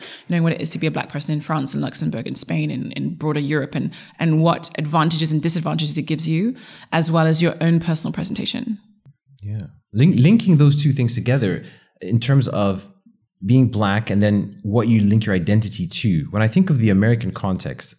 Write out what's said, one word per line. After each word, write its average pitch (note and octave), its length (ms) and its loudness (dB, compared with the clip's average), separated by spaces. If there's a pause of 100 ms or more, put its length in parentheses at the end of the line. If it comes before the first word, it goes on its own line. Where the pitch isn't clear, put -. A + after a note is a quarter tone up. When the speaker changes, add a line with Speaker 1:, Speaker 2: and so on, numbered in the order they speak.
(280)
Speaker 1:
knowing E3+ 140 0
what E3 120 2
it - 80 -8
is - 80 -2
to - 80 -4
be D#3+ 80 -2
a D3+ 40 0
Black D3 200 -6
person D3 240 -6
in D3 80 -4
France C#3+ 320 -4
and C#3+ 80 -4
Luxembourg - 440 -6
and C3+ 120 -6
Spain D#3 320 -2
and B2+ 240 -8
in C#3+ 200 -6
broader D3+ 240 -4
Europe, C#3+ 360 -2
and, - 180 -4 (260)
and D#3+ 240 2
what - 340 0
advantages D#3 540 0
and D#3 120 0
disadvantages D#3+ 560 -2
it D#3+ 40 -2
gives D#3 240 -4
you, F3 300 -2 (340)
as D#3+ 220 0
well D#3+ 140 4
as D#3+ 160 4
your E3+ 180 2
own E3 180 4
personal D#3+ 360 -2
presentation. - 640 -6 (640)
Speaker 2:
Yeah. G#2 240 -8 (260)
Link-, B2 240 4
linking F3+ 400 4
those C#3+ 260 6
two D3 100 2
things A#2+ 220 0
together A#2 500 0 (360)
in G2+ 180 0
terms C3+ 300 2
of G2 400 -2 (560)
being B2 240 4
Black G#2 400 0
and G2+ 140 2
then G#2 400 0
what G#2+ 260 0
you A2+ 120 6
link G#2+ 260 2
your G#2 80 0
identity G2 520 0
to. E2 440 -2
When G#2 100 -2
I A2 80 2
think F#3 220 2
of C#3+ 80 2
the A2+ 100 2
American G#2+ 420 2
context - 680 -6